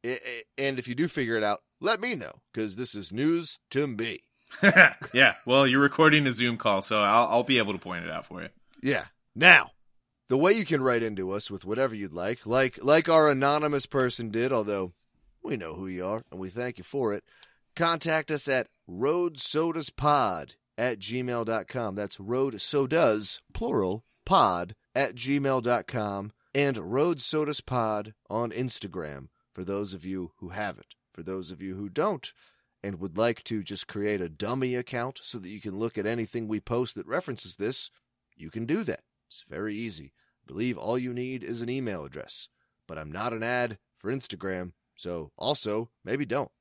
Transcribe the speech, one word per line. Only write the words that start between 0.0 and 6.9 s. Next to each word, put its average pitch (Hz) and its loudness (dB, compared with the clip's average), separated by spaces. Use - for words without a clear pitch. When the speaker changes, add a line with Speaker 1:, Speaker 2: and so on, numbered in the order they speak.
Speaker 1:
I, 123 -4
I, 120 -10
and 135 0
if 120 -6
you 123 -6
do 156 0
figure 117 0
it 107 2
out, 104 0
let 208 0
me 240 -2
know, 107 -10
'cause 107 -4
this 123 -6
is 95 -8
news 156 -2
to 143 0
me. 113 -6
Speaker 2:
<laughs> - 4
Yeah, 123 8
well, 135 6
you're 135 6
recording 151 6
a 123 2
Zoom 120 0
call, 98 2
so 107 2